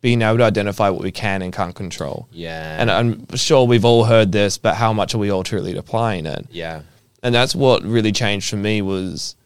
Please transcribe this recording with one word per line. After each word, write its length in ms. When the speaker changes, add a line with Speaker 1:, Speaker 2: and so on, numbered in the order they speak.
Speaker 1:
being 200
able 160
to 60
identify 460
what 120
we 80
can 320
and 100
can't 220
control. 560
Speaker 2:
Yeah. 500
Speaker 1:
And 100
I'm 440
sure 320
we've 180
all 200
heard 260
this, 280
but 180
how 160
much 220
are 40
we 120
all 120
truly 340
applying 500
it? 260
Speaker 2:
Yeah. 300
Speaker 1:
And 100
that's 220
what 260
really 300
changed 360
for 80
me 260
was 520